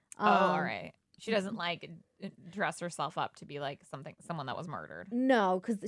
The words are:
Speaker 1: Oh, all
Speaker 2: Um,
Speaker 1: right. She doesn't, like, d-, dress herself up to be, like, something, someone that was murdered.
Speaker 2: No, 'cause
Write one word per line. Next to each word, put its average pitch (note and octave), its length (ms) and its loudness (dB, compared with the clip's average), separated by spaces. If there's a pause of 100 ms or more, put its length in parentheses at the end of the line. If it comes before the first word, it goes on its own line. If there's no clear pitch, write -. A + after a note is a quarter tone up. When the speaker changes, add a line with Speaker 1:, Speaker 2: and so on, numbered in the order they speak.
(180)
Speaker 1:
Oh, - 60 -2
all F#3+ 360 6
Speaker 2:
Um, - 20 0
Speaker 1:
right. A2 300 -4 (260)
She - 120 -8
doesn't, G3+ 260 0
like, E3+ 340 -6 (300)
d-, F#3+ 120 -10 (180)
dress E3 300 -2
herself D#3+ 380 -4
up - 180 -4
to E3 100 -16
be, C#3+ 140 -8
like, C#3+ 240 -6
something, C#3+ 360 -14
someone D#3 260 -8
that A#2+ 100 -4
was E3+ 120 -6
murdered. F2 440 -10
Speaker 2:
No, A#3 480 6
'cause G#3 280 -2